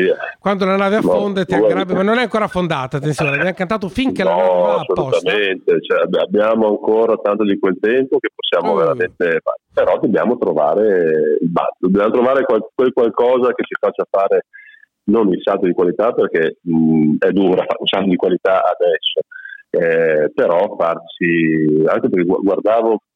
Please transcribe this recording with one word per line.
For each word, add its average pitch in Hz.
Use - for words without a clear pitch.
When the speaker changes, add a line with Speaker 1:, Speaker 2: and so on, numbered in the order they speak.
Speaker 1:
eh. 87
Speaker 2:
quando 196
la 190
nave 202
Speaker 1:
No, 185
Speaker 2:
affonda 190
ti 180
Speaker 1:
no. 208
Speaker 2:
aggrappi, 185
ma 185
non 220
è 254
ancora 214
affondata, 160
attenzione, 143
abbiamo 175
cantato 175
finché 247
la 170
Speaker 1:
No, 170
Speaker 2:
nave 185
va 87
a -
posto. -
Speaker 1:
assolutamente, 92
cioè, 87
abbi-, 87
abbiamo 107
ancora 110
tanto 104
di 98
quel 95
tempo 131
che 113
possiamo 85
Speaker 2:
Mm. 80
Speaker 1:
veramente 82
fare, -
però 98
dobbiamo 104
trovare 80
il 80
ba-, 78
dobbiamo 101
trovare 127
qual-, 110
quel 127
qualcosa 123
che -
ci -
faccia 98
fare 98
non 104
il 87
salto 98
di 87
qualità, 90
perché, 80
mm, 80
è 95
dura 92
fare -
un -
salto 98
di 90
qualità 92
adesso, -
eh, 82
però 101
farci, 80
anche 101
perché 92
gu-, 92
guardavo, 110